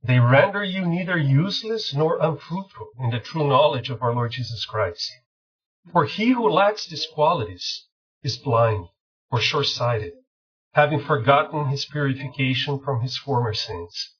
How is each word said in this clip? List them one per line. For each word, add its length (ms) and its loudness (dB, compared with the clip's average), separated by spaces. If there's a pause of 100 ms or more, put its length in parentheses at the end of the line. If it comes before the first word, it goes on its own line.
They 180 4
render 440 6
you 220 -4
neither 320 -2
useless 760 0
nor 260 0
unfruitful 720 -4 (100)
in 100 -2
the 100 -2
true 280 -2
knowledge 420 2
of 120 -8
our 120 -2
Lord 180 -2
Jesus 340 -8
Christ. 460 -6 (800)
For 140 4
he 260 0
who 180 2
lacks 380 2
these 260 -8
qualities 720 -2 (380)
is 140 -4
blind 500 0 (420)
or 120 0
short-sighted, 720 -2 (600)
having 280 2
forgotten 680 2
his 180 -2
purification 920 -2
from 220 -4
his 160 -6
former 360 -2
sins. 680 -8